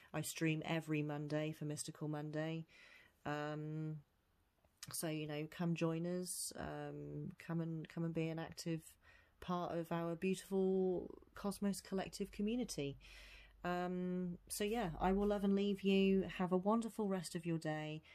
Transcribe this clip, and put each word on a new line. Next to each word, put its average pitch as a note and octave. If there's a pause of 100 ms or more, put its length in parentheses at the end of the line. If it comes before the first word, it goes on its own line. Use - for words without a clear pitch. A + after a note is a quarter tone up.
(140)
I D#3
stream D#3
every D#3
Monday D3+
for D#3
Mystical D3+
Monday. D#3 (600)
Um, D3+ (920)
so, -
you D#3
know, D3+
come E3+
join E3
us, F3+
um, D3 (140)
come E3
and, D#3+
come E3
and E3
be D#3+
an D#3+
active E3 (600)
part F3
of E3
our E3+
beautiful F#3+ (260)
Cosmos G3
Collective G3
community. G#3 (680)
Um, F3+ (120)
so -
yeah, G#3 (100)
I F#3+
will G3+
love G3+
and G3
leave G3+
you. F#3+ (120)
Have F3+
a F#3
wonderful A3
rest F#3
of E3+
your E3
day. D#3 (140)